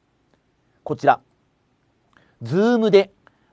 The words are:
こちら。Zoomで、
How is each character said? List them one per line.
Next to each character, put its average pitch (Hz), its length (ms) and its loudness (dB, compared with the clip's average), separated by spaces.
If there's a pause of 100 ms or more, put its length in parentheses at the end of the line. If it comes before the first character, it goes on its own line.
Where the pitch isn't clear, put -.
(840)
こ 143 140 -8
ち 131 100 -10
ら。 131 140 0 (1200)
Zoom 214 480 -2
で、 196 200 2 (420)